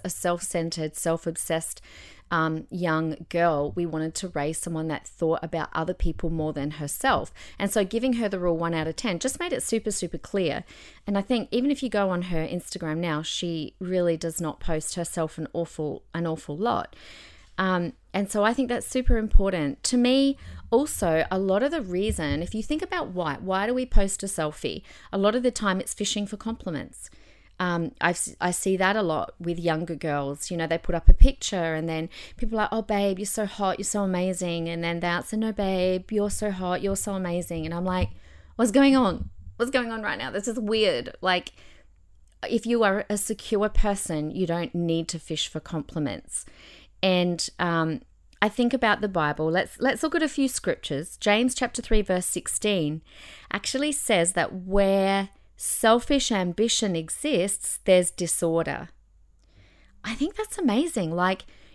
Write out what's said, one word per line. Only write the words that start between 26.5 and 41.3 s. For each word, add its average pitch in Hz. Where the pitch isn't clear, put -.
Um, 175
I've, 170
s-, -
I 180
see 190
that 190
a 220
lot 160
with 170
younger 165
girls. 143
You 175
know, 165
they 165
put -
up 165
a -
picture -
and 160
then 160
people 220
are 214
like, -
"Oh, 220
babe, 202
you're 202
so 214
hot, 190
you're 185
so 208
amazing." 180
And 170
then 170
they 175
answer, 175
"No, 220
babe, 185
you're 208
so 208
hot, 185
you're 196
so 196
amazing." 175
And 165
I'm 175
like, 185
"What's 226
going 269
on? 262
What's 240
going 247
on 226
right 208
now? 123
This 202
is 233
weird." 208
Like, 180